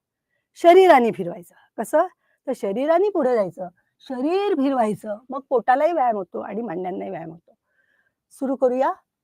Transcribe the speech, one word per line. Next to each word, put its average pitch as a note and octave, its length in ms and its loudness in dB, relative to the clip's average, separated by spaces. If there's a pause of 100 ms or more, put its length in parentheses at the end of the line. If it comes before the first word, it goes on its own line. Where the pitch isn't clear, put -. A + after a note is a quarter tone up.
(560)
शरीराने E4+ 560 6
फिरवायचं. F3 440 -10 (220)
कसं? D4+ 300 0 (400)
तर C#4+ 80 -6
शरीराने D4 540 -2
पुढे C4 260 0
जायचं, F#3 320 -4 (320)
शरीर F4 540 -4
फिरवायचं, A#3 640 -2 (120)
मग C4 100 -8 (100)
पोटालाही C4+ 420 2
व्यायाम B3+ 240 0
होतो G3+ 240 -8
आणि G#3 220 -10
मांड्यांनाही F#3+ 480 -10
व्यायाम E3 200 -12
होतो. - 280 -20 (760)
सुरू C4+ 240 -6
करूया. C4 380 0 (300)